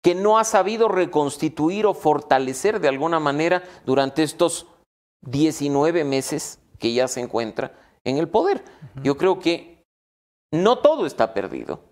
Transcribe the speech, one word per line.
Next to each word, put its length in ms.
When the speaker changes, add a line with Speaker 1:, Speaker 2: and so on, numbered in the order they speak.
Speaker 1:
que 140
no 220
ha 40
sabido 460
reconstituir 960
o 80
fortalecer 840
de 80
alguna 320
manera 420
durante 400
estos 420
diecinueve 800
meses 580
que 120
ya 140
se 140
encuentra 520
en 140
el 100
poder. 360
Speaker 2:
Ujú. 80
Speaker 1:
Yo 120
creo 220
que 460
no 260
todo 280
está 280
perdido 440